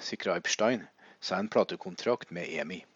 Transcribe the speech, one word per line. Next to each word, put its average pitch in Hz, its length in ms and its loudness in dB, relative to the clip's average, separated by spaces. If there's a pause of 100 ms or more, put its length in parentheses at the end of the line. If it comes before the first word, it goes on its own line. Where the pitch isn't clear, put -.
sikret - 420 -2
Epstein 107 440 2 (340)
seg 92 180 0
en 107 140 -2
platekontrakt 95 840 0
med 85 160 -6
emi. 80 320 -6 (140)